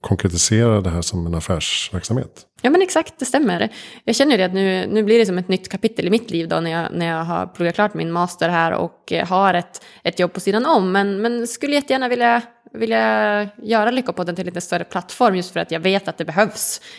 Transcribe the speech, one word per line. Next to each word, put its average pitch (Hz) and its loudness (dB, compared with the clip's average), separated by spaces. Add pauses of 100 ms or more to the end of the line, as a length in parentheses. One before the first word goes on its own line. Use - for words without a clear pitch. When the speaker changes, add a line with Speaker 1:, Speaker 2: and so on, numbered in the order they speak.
Speaker 1:
konkretisera 104 2
det 90 -2
här 85 -2
som 85 -4
en 85 -2
affärsverksamhet. - -4 (200)
Speaker 2:
Ja, 254 2
men 370 4
exakt, 330 -2
det 254 -4
stämmer. 190 0 (360)
Jag 220 0
känner 277 4
ju 214 4
det 185 2
att 180 -2
nu, 190 0
nu 214 2
blir 214 6
det 220 6
som 185 -2
ett 180 -6
nytt 185 -2
kapitel 214 -2
i 175 0
mitt 220 0
liv 165 -2
då, 165 0
när 165 -4
jag, 165 -2
när 170 -2
jag 165 -4
har 175 -2
pluggat 170 -2
klart 208 0
min 165 -4
master 170 -2
här 165 2
och, - -4
eh, 170 -2
har 185 2
ett, - -4 (220)
ett 165 -4
jobb 175 2
på 185 -6
sidan 202 0
om. 190 4
Men, 202 0
men 233 -2
skulle 285 -4
jättegärna 262 0
vilja, 240 2 (300)
vilja 220 0 (140)
göra 220 2
Lyckopodden 185 -4
till 185 -6
en 175 -6
lite 180 -6
större 175 -4
plattform 190 0
just 180 -4
för 170 -2
att 165 -6
jag 160 -2
vet 190 0
att - -8
det 160 -4
behövs. 170 0 (180)